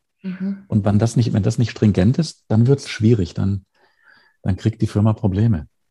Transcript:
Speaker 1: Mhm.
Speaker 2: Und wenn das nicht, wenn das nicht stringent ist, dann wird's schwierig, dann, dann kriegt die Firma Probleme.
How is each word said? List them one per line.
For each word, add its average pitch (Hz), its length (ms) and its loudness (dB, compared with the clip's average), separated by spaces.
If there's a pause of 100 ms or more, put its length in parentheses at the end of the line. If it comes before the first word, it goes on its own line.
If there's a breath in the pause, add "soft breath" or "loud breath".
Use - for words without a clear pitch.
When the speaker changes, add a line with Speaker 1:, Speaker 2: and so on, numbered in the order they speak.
(220)
Speaker 1:
Mhm. 190 440 -8
Speaker 2:
Und 104 180 0
wenn 104 140 2
das 113 180 0
nicht, 117 160 0
wenn 104 100 0
das 117 160 -2
nicht 120 120 0
stringent 104 480 2
ist, - 300 -6
dann 110 180 2
wird's 139 220 0
schwierig, 107 460 0
dann, 98 300 -4 (800 soft breath)
dann 92 140 -4
kriegt - 260 -2
die 113 60 0
Firma 107 240 2
Probleme. 101 560 0 (220)